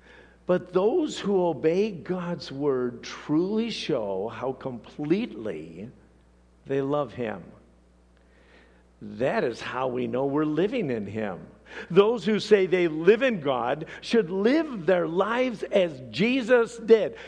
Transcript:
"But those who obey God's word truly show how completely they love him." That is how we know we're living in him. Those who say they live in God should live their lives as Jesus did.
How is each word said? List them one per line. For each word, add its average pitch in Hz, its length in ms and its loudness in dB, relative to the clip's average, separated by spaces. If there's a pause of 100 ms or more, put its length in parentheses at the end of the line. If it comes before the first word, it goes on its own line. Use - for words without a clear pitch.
(460)
"But 180 260 0
those 233 480 2
who 185 260 2
obey 170 460 0
God's 175 580 -8
word 127 540 -2
truly 202 640 -2
show 107 580 -4
how 120 240 -6
completely 120 1400 -6 (800)
they 139 160 -2
love 139 320 -4
him." 101 300 -8 (1600)
That 131 440 -2
is 117 180 -4
how 127 260 -4
we 123 200 -4
know 123 180 -2
we're 147 180 0
living 170 460 -2
in 110 160 -4
him. 101 400 -6 (440)
Those 202 340 4
who 208 160 2
say 196 260 6
they 175 220 2
live 170 340 4
in 240 180 2
God 135 460 0 (140)
should 214 300 2
live 240 540 0
their 175 220 2
lives 214 560 -2
as 165 480 0
Jesus 233 680 2
did. 214 380 4 (140)